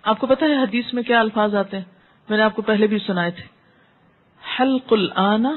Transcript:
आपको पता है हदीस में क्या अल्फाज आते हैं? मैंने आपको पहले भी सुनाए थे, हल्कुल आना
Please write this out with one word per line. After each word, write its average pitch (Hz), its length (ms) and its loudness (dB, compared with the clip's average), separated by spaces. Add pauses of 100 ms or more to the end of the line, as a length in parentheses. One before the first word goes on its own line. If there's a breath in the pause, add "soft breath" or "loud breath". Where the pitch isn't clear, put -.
आपको 220 240 -2
पता 262 180 2
है 294 160 2
हदीस 233 320 -2
में 240 120 -4
क्या 240 140 2
अल्फाज 214 360 0
आते 196 220 -2
हैं? 185 80 -10 (420 soft breath)
मैंने 214 160 2
आपको 220 180 0
पहले 214 260 2
भी 208 120 0
सुनाए 175 320 -2
थे, - 120 -16 (960 soft breath)
हल्कुल 254 760 0
आना 214 400 2